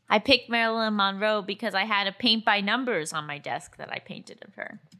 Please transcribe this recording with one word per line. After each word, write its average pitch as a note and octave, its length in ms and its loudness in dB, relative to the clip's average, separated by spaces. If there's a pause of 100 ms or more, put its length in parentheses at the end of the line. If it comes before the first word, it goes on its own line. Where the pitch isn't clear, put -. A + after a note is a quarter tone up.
I G#3 100 6
picked B3+ 300 4
Marilyn A3+ 460 2
Monroe G3+ 460 2
because G3+ 320 -4
I F#3+ 120 2
had G3+ 220 0
a G3 40 -2
paint A3 340 2
by G3+ 160 4
numbers G#3 520 -2
on D3+ 120 -6
my D3 140 -8
desk C#3 380 -8
that - 140 -14
I - 80 -8
painted - 480 -16
of G3 80 -20
her. - 240 -12 (200)